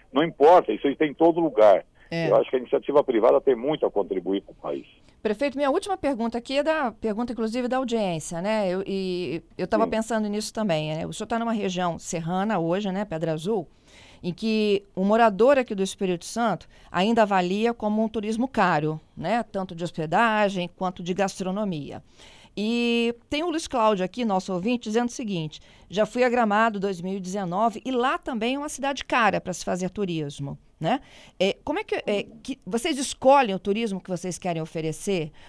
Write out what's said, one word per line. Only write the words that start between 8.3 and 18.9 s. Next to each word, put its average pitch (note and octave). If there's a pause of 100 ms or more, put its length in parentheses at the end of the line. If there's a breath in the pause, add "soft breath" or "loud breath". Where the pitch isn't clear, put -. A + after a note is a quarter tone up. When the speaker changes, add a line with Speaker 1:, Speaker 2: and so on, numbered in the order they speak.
Speaker 2:
né? G#3
Eu, F#3
e F3+ (140)
eu F3+
tava A3
Speaker 1:
Sim. B3
Speaker 2:
pensando A3
nisso G#3+
também, D#3
né? E3+
O E3
senhor G#3+
tá A#3
numa A#3
região F3+
serrana F#3
hoje, F3+
né? F#3+
Pedra E3
Azul, E3 (540 soft breath)
em F3
que G#3+ (100)
o F#3+
morador A3
aqui B3+
do F#3+
Espírito F3+
Santo A3 (200 soft breath)
ainda A3
avalia G3+
como G#3+
um A3+
turismo A3
caro, D#3+ (200)